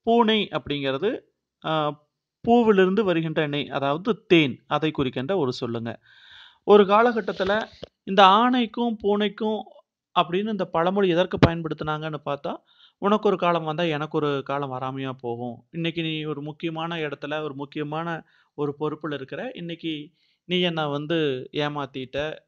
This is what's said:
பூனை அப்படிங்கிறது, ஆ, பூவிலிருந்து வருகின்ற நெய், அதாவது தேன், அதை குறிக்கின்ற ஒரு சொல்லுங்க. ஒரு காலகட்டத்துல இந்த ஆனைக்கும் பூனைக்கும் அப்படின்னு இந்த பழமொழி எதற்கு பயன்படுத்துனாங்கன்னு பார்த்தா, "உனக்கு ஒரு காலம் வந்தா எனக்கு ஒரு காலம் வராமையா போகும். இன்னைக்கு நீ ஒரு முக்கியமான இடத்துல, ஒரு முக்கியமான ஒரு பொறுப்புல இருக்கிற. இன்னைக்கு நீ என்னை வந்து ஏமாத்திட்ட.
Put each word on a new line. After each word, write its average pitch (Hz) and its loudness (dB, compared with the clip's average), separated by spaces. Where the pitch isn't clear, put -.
பூனை 220 4
அப்படிங்கிறது, 143 -2
ஆ, 151 -2
பூவிலிருந்து 220 6
வருகின்ற 165 0
நெய், 143 -4
அதாவது 143 -2
தேன், 151 4
அதை 151 0
குறிக்கின்ற 135 -4
ஒரு 131 0
சொல்லுங்க. 117 -6
ஒரு 202 8
காலகட்டத்துல 208 0
இந்த 196 6
ஆனைக்கும் 233 4
பூனைக்கும் 208 0
அப்படின்னு 180 -2
இந்த 196 -4
பழமொழி 185 2
எதற்கு 175 2
பயன்படுத்துனாங்கன்னு 156 -6
பார்த்தா, 151 -6
"உனக்கு 208 2
ஒரு 190 4
காலம் 170 0
வந்தா 156 -4
எனக்கு 151 -2
ஒரு 147 0
காலம் 139 -6
வராமையா 131 -6
போகும். 120 -10
இன்னைக்கு 165 -6
நீ 156 -6
ஒரு 151 -8
முக்கியமான 160 -8
இடத்துல, 151 -6
ஒரு 151 -8
முக்கியமான 151 -8
ஒரு 143 -4
பொறுப்புல 151 -6
இருக்கிற. 143 -10
இன்னைக்கு 165 -10
நீ 180 0
என்னை 165 0
வந்து 147 -2
ஏமாத்திட்ட. 143 -6